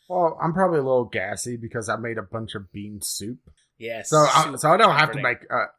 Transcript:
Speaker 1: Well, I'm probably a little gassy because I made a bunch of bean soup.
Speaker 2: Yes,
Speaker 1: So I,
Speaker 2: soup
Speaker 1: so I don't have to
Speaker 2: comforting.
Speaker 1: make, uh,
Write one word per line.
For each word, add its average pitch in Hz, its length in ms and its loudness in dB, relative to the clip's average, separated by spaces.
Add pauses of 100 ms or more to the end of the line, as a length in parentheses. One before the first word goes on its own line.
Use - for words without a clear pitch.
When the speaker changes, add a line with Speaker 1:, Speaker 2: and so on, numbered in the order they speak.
Speaker 1:
Well, 175 320 0
I'm 165 120 0
probably 175 260 2
a 135 40 0
little 127 220 2
gassy 104 520 -6
because 113 320 -8
I 107 60 0
made 113 220 -6
a 107 60 -6
bunch 113 300 -10
of 98 180 -12
bean 101 300 -12
soup. 113 380 -8 (380)
Speaker 2:
Yes, 113 320 -10
Speaker 1:
So 156 80 4
I, 147 260 6
Speaker 2:
soup 135 160 -6
Speaker 1:
so 151 120 2
I 180 60 6
don't 214 200 6
have 151 160 2
to 110 60 -6
Speaker 2:
comforting. 104 40 -8
Speaker 1:
make, - 280 -4
uh, 120 160 0 (120)